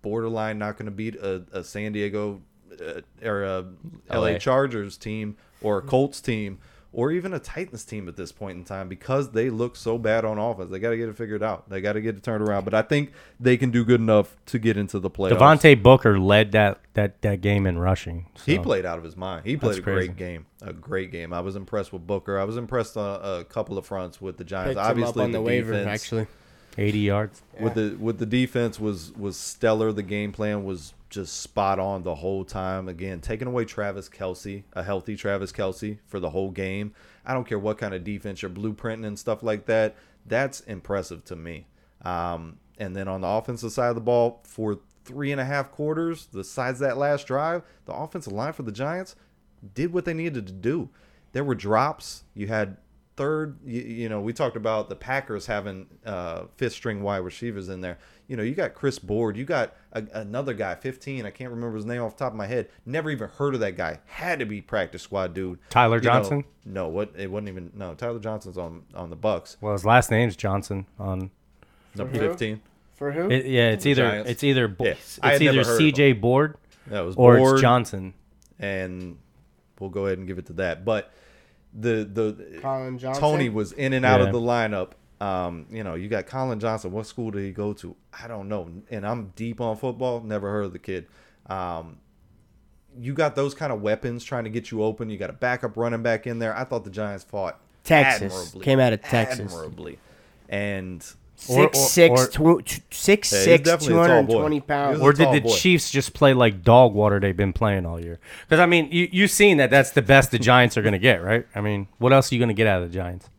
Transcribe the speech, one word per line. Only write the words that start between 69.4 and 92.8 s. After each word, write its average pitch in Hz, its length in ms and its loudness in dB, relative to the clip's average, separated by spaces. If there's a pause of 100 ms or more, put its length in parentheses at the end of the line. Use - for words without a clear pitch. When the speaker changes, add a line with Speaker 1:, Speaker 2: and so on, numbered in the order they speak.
Speaker 3:
Well, 107 100 -4
his 92 140 -4
last 120 240 6
name's 113 260 2
Johnson 98 500 -6 (120)
on 95 320 -6 (640)
Speaker 1:
Number 127 180 -8
Speaker 4:
For 107 80 -2
who? 147 60 0
Speaker 1:
fifteen. 113 320 -6 (360)
Speaker 4:
For 143 160 -6
who? 175 180 -2
Speaker 3:
It, 131 160 0
yeah, 120 240 4
it's 104 140 -2
Speaker 1:
The 143 80 4
Speaker 3:
either, 131 180 4
Speaker 1:
Giants. 107 200 -4
Speaker 3:
it's 120 140 -6
either 131 240 4
Bo-, 101 160 -6
Speaker 1:
Yeah, 101 60 2
Speaker 3:
it's - 320 -10
Speaker 1:
I 135 100 4
had 139 100 4
Speaker 3:
either 143 140 6
Speaker 1:
never 101 120 4
heard 120 80 2
of - 40 4
him. 156 80 6
Speaker 3:
C 147 40 4
J 139 200 6
Board 127 440 2 (320)
Speaker 1:
That 104 120 -4
was 90 160 -6
Speaker 3:
or 123 220 10
Speaker 1:
Board. 131 160 8
Speaker 3:
it's 135 80 6
Johnson. 110 500 2 (460)
Speaker 1:
And 92 580 -8 (640)
we'll 98 100 -10
go 98 160 -4
ahead 95 120 -2
and 95 80 -12
give 90 120 -8
it 85 80 -12
to - 80 -18
that. 87 300 -4
But 107 260 -4 (640)
the, 110 400 -2
the 101 480 -6
Speaker 4:
Colin 131 380 -8
Johnson? 131 240 -6
Speaker 1:
Tony 151 260 2
was 107 240 -4
in 135 220 -2
and 131 100 0
out 127 160 6
Speaker 3:
Yeah. 98 60 6
Speaker 1:
of 98 60 0
the 120 80 0
lineup. 113 500 -2 (300)
Um, 90 500 -4
you 110 120 -10
know, 90 120 -8
you 90 140 -8
got 104 180 -4
Colin 131 340 -4
Johnson. 107 320 -4
What 107 140 -8
school 113 260 -8
did 101 120 -6
he 98 80 -8
go 104 220 -6
to? 85 220 -16 (260)
I 117 60 -16
don't 101 200 -12
know. 95 220 -8 (200)
And 107 160 -8
I'm 107 280 -6
deep 113 260 -8
on 113 160 -4
football. 123 440 -4
Never 107 300 -6
heard 104 160 -4
of 90 60 -10
the 92 60 -14
kid. 90 280 -10 (420)
Um, 85 500 -8 (1000)